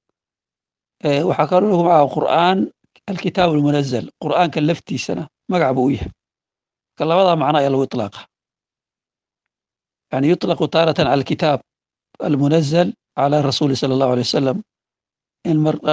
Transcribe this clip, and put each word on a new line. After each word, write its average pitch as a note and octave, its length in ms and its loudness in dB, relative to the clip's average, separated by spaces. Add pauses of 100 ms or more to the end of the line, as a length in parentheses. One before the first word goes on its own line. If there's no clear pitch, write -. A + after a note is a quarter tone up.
(1040)
Ee, C#3+ 200 0
waxaa D#3+ 240 0
kaloo F#3 200 2
lagu F3 140 2
magacaabo D#3+ 300 4
Qur'aan E3+ 460 0 (500)
alkitaabul F3 540 0
munazal, C#3 440 0 (100)
Qur'aanka D#3 440 -2
laftiisana D#3+ 600 -4 (240)
magac E3 260 0
buu B2+ 140 0
u - 40 2
yahay. - 200 -6 (880)
Ka - 60 -4
labadaa F3 320 2
macno D3+ 220 0
ayaa C#3 140 0
lagu C3+ 120 0
itlaaqa. A2+ 360 -6 (1900)
Yani C3+ 160 -2
yutlaqu F3 380 0
taaratan D#3+ 400 0
ala B2+ 80 2
alkitaab C#3 460 0 (560)
almunazal D#3 720 2 (240)
ala C#3+ 300 0
rasuuli C#3 340 0
sallallahu C3 360 0
alayhi B2 160 0
wasallam. C#3 300 0 (840)
In E3 140 2
mar, D3+ 160 2 (180)